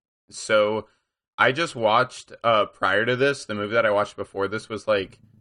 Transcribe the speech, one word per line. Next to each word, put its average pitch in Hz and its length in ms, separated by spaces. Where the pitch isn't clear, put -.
so, 107 580
I 117 160
just 160 220
watched, 117 560
uh, 110 240
prior 101 380
to 123 100
this, 135 300
the 110 100
movie 104 200
that 113 100
I 107 60
watched 101 260
before 98 320
this 107 200
was, 107 180
like, 98 320